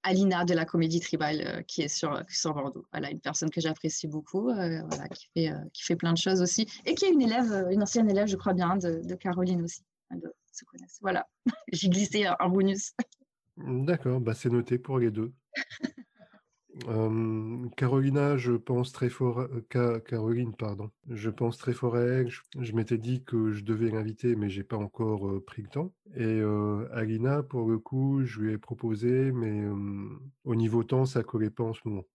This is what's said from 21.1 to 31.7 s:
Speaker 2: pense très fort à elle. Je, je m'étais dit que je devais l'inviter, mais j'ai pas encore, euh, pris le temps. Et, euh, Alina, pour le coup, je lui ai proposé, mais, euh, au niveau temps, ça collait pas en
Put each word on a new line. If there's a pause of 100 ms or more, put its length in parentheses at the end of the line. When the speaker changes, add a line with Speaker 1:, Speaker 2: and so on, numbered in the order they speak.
Speaker 2:
pense
très
fort
à
elle.
Je, (200)
je
m'étais
dit
que
je
devais
l'inviter,
mais
j'ai
pas
encore,
euh,
pris
le
temps. (220)
Et,
euh,
Alina,
pour
le
coup,
je
lui
ai
proposé,
mais,
euh, (360)
au
niveau
temps,
ça
collait
pas
en